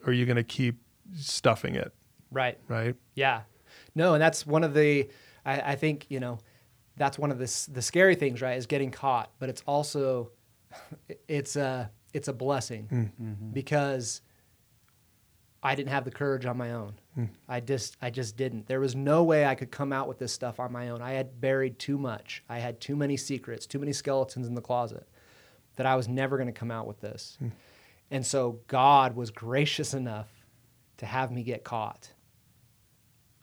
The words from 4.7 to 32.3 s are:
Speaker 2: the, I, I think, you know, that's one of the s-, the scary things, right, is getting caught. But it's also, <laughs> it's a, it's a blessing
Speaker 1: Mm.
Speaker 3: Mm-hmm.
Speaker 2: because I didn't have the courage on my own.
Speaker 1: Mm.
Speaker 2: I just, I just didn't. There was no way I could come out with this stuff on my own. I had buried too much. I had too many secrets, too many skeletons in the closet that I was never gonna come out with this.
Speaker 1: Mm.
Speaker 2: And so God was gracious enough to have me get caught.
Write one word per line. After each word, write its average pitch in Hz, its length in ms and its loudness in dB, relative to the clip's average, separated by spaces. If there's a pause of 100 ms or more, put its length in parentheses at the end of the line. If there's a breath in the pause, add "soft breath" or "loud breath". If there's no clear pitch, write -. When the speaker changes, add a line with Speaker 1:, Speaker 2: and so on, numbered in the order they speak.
Speaker 2:
the, 147 360 6 (360 soft breath)
I, 139 280 0
I - 20 0
think, 147 340 0
you 135 120 -4
know, 123 180 -6 (560)
that's 139 240 0
one 147 100 0
of 131 100 -2
the 127 40 -4
s-, - 220 -4
the 127 160 -8
scary 180 340 6
things, 123 260 0
right, 127 160 -2
is 123 100 -6
getting 139 240 0
caught. 123 460 0
But 131 120 -4
it's - 180 -8
also, 139 640 0 (460)
<laughs> - 500 -18
it's 147 300 -4
a, 131 340 -2 (220)
it's 147 160 -4
a 135 40 -4
blessing 120 560 -2
Speaker 1:
Mm. 113 220 0 (100)
Speaker 3:
Mm-hmm. 110 300 -8
Speaker 2:
because 135 720 -2 (1400)
I 135 100 2
didn't 139 160 -4
have 135 160 -2
the 123 60 -6
courage 135 340 -2
on 123 120 -2
my 120 160 -6
own. 107 200 -8 (240)
Speaker 1:
Mm. 117 120 -2 (200)
Speaker 2:
I 123 100 -4
just, 123 420 -4
I 123 100 -4
just 117 260 -6
didn't. 117 300 -4
There 131 120 0
was 131 160 0
no 143 280 4
way 156 220 6
I 135 100 4
could 131 160 -8
come 139 200 -4
out 135 160 -2
with 131 120 -10
this 120 120 -4
stuff 120 280 -6
on 123 120 -6
my 120 180 -8
own. 117 120 -8
I 123 120 -6
had 131 280 -6
buried 131 380 0
too 139 180 -2
much. 123 500 -6
I 120 120 -8
had 120 200 -6
too - 160 -6
many 143 220 0
secrets, 127 480 -6
too - 140 -6
many 143 120 -2
skeletons 135 560 -2
in 120 60 -4
the 120 80 -4
closet 120 460 -4 (680 soft breath)
that 131 120 -2
I 131 80 6
was 127 120 0
never 135 300 0
gonna 123 140 -2
come 117 200 -6
out 113 160 -6
with 104 140 -12
this. - 420 -12
Speaker 1:
Mm. 117 80 -4 (600 soft breath)
Speaker 2:
And 135 140 -2
so 123 420 0
God 135 480 8
was 117 160 -4
gracious 139 640 0
enough 120 340 -6 (680)
to - 100 -10
have 127 240 -2
me 120 100 -4
get 113 220 -6
caught. - 480 -8 (1300)